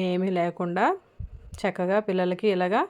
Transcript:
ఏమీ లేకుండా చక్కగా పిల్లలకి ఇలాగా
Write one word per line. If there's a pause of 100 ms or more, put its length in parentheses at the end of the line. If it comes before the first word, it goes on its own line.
ఏమీ
లేకుండా (760)
చక్కగా
పిల్లలకి
ఇలాగా